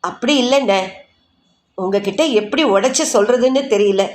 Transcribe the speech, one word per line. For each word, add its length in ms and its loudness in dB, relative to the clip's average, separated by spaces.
அப்படி 420 -2
இல்லைண்ணே, 460 0
உங்ககிட்ட 500 -2
எப்படி 400 0
உடைச்சு 480 0
சொல்றதுன்னு 480 2
தெரியல. 540 0